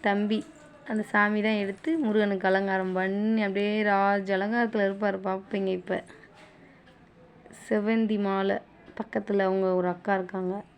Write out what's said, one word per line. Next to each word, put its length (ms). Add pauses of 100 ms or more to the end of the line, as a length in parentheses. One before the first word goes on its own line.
தம்பி 440 (420)
அந்த 160
சாமி 380
தான் 100
எடுத்து 460
முருகனுக்கு 500
அலங்காரம் 460
பண்ணி 480
அப்படியே 420
ராஜ 540
அலங்காரத்துல 540
இருப்பாரு. 320
பார்ப்பீங்க 420
இப்ப. 380 (1700)
செவ்வந்தி 500
மாலை 380 (380)
பக்கத்துல 440
அவங்க 360
ஒரு 120
அக்கா 260
இருக்காங்க. 500 (140)